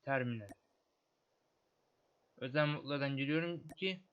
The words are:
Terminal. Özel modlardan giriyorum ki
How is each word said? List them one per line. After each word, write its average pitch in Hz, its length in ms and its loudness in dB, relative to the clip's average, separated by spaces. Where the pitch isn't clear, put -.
Terminal. 120 460 0
Özel 139 300 2
modlardan 139 500 0
giriyorum 156 500 0
ki 185 460 -4